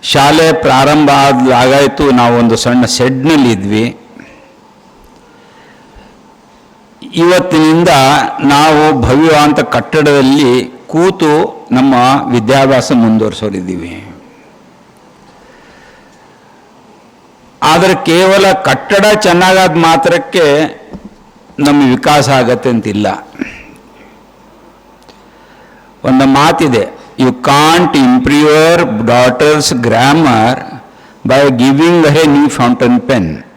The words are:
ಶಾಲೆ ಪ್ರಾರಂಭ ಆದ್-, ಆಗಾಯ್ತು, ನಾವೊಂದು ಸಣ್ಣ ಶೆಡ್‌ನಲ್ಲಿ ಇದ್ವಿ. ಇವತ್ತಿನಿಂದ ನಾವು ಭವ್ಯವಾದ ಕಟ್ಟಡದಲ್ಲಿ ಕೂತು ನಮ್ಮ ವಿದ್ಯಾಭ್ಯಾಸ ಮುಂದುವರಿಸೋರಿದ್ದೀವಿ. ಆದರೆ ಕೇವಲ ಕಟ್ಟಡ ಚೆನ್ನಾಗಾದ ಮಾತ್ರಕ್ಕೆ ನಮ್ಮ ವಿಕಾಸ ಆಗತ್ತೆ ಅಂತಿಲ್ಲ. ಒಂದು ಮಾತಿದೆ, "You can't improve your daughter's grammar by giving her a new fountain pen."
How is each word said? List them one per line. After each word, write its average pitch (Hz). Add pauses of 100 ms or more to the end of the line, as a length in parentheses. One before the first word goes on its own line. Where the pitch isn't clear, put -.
ಶಾಲೆ 156
ಪ್ರಾರಂಭ 143
ಆದ್-, 135
ಆಗಾಯ್ತು, 139
ನಾವೊಂದು 120
ಸಣ್ಣ 123
ಶೆಡ್‌ನಲ್ಲಿ 131
ಇದ್ವಿ. 107 (3250)
ಇವತ್ತಿನಿಂದ 170 (540)
ನಾವು 151
ಭವ್ಯವಾದ 147
ಕಟ್ಟಡದಲ್ಲಿ 135 (120)
ಕೂತು 170
ನಮ್ಮ 131 (380)
ವಿದ್ಯಾಭ್ಯಾಸ 127
ಮುಂದುವರಿಸೋರಿದ್ದೀವಿ. 101 (3500)
ಆದರೆ 175 (120)
ಕೇವಲ 190
ಕಟ್ಟಡ 196 (160)
ಚೆನ್ನಾಗಾದ 185
ಮಾತ್ರಕ್ಕೆ 165 (840)
ನಮ್ಮ 143
ವಿಕಾಸ 143
ಆಗತ್ತೆ 127
ಅಂತಿಲ್ಲ. 104 (2750)
ಒಂದು 131
ಮಾತಿದೆ, 135 (200)
"You 127
can't 147
improve 131
your 160 (120)
daughter's 127
grammar 123 (680)
by 139
giving 139
her 156
a -
new 143
fountain 123
pen." 92 (220)